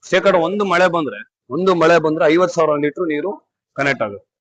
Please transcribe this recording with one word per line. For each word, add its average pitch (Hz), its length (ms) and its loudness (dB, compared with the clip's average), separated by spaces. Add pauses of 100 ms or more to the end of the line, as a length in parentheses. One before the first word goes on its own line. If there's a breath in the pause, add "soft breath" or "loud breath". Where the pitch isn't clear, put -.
ಶೇಕಡ 185 260 2
ಒಂದು 190 300 0
ಮಳೆ 180 220 2
ಬಂದ್ರೆ, 135 440 -4 (180)
ಒಂದು 180 260 0
ಮಳೆ 165 240 4
ಬಂದ್ರೆ 156 260 0
ಐವತ್ತು 170 300 2
ಸಾವಿರ 151 260 0
ಲೀಟರ್ 147 260 -2
ನೀರು 156 420 -6 (240)
ಕನೆಕ್ಟ್ 139 300 -2
ಆಗುತ್ತೆ. 101 260 -10 (120)